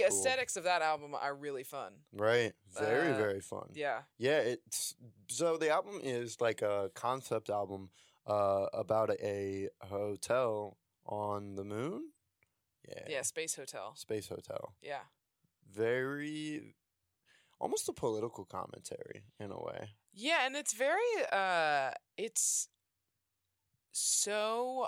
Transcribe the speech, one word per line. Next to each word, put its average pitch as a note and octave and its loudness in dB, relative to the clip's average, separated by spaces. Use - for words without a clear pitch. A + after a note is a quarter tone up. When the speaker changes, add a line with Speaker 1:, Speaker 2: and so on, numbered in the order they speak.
Speaker 1:
cool. G3 4
Speaker 2:
aesthetics C4 0
of E3+ -8
that F3 4
album D3 0
are C#3+ -2
really C#3 -6
fun. A2+ -10
Speaker 1:
Right. A2 4
Very, C3+ 2
Speaker 2:
Uh, C3+ 2
Speaker 1:
very G2+ 2
fun. - -10
Speaker 2:
yeah. C#3+ -4
Speaker 1:
Yeah, C#3 4
it's, - -2
so E3 2
the D#3 2
album F#3 2
is, A#2+ -4
like, A2+ 2
a G2+ 2
concept B2 0
album, G2 -2
uh, G2 4
about A2 2
a, G2 0
a G2 -14
hotel G#2 0
on G#2 -4
the G2 -4
moon. E3 -6
Yeah. - -12
Speaker 2:
Yeah, C3+ -4
Space D#3+ -4
Hotel. A#2+ -10
Speaker 1:
Space G#2+ -6
Hotel. - -10
Speaker 2:
Yeah. C#3 -10
Speaker 1:
Very, C#3 -2
almost - -2
a D#4+ -4
political A2 -2
commentary - -10
in G#2 -8
a F2 -10
way. E2 -8
Speaker 2:
Yeah, C4 0
and C4 -4
it's - -2
very, C#4+ 2
uh, D#3+ 4
it's - 0
so A3+ 0